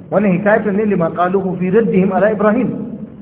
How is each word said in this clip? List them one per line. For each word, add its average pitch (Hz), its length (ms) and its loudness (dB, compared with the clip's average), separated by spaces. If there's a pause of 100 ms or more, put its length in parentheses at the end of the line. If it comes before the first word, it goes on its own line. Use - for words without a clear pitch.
(120)
Wannan 190 240 2
hikayatun 208 400 0
ne 214 100 0
lima 180 300 0
qaluhu 180 420 0
fi 180 140 -2
raddihim 196 400 2
ala 185 200 2
Ibrahim, 214 680 -2 (220)